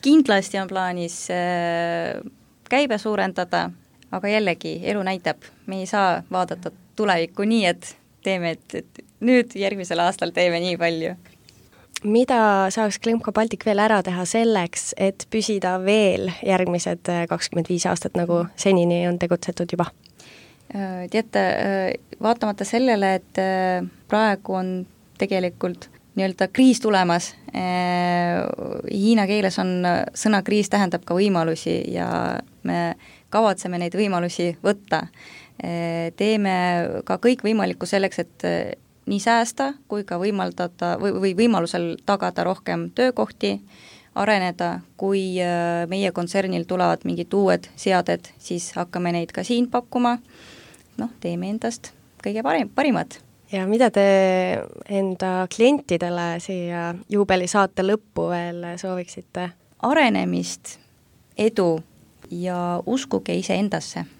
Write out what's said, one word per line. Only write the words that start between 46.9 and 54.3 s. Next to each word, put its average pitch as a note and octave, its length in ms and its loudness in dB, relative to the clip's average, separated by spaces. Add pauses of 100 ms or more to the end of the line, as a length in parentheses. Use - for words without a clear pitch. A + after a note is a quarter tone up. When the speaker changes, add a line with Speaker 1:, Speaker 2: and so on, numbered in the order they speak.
Speaker 1:
mingid F3 300 -4
uued F#3 420 2
seaded, F3+ 640 0
siis - 360 -8
hakkame F3 380 -4
neid E3+ 200 -4
ka - 120 -6
siin A#3+ 260 0
pakkuma. A#3+ 480 0 (800)
Noh, A#3 220 -6
teeme F3 300 -4
endast A#3 420 -6 (300)
kõige G#3 200 -4
parem-, C#4 320 0
parimat. A#3+ 460 0 (320)
Speaker 2:
Ja F#3+ 140 -2
mida A3 240 4
te G3+ 120 2 (840)